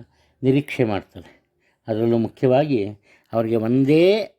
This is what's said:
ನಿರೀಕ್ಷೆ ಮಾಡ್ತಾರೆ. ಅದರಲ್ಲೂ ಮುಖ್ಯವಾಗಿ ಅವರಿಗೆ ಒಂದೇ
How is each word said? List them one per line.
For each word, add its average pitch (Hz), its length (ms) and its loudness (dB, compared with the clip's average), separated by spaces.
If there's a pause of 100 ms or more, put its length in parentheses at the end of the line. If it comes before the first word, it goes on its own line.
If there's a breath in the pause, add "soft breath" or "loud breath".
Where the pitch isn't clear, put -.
(420)
ನಿರೀಕ್ಷೆ 135 420 0
ಮಾಡ್ತಾರೆ. 98 460 -8 (580)
ಅದರಲ್ಲೂ 113 300 0
ಮುಖ್ಯವಾಗಿ 127 640 0 (520 soft breath)
ಅವರಿಗೆ 113 240 -2
ಒಂದೇ 143 840 2